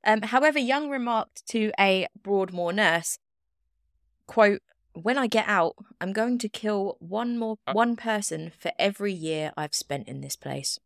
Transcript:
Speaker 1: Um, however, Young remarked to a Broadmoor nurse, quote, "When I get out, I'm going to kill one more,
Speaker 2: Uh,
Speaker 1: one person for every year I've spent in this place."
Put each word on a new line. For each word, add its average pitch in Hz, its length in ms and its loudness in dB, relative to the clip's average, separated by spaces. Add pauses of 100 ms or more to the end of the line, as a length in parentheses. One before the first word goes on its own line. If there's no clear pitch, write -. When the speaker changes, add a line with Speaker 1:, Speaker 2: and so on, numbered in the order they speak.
Speaker 1:
Um, 214 180 4
however, 269 380 4
Young 269 280 0
remarked 240 600 -2
to 214 320 0
a 190 260 4 (160)
Broadmoor 180 500 0
nurse, 170 460 2 (1080)
quote, 208 340 4 (300)
"When 214 260 -2
I 262 80 2
get 220 220 2
out, 185 260 2 (260)
I'm 185 120 -4
going 233 260 0
to 220 100 -4
kill 208 520 -4
one 226 360 -4
more, 220 200 -4 (100)
Speaker 2:
Uh, 226 60 -4
Speaker 1:
one 233 240 2
person 202 600 -4
for - 220 -6
every 202 340 0
year 156 440 -4
I've 151 180 -6
spent - 320 -6
in 135 140 -10
this 139 160 -10
place." 139 500 -6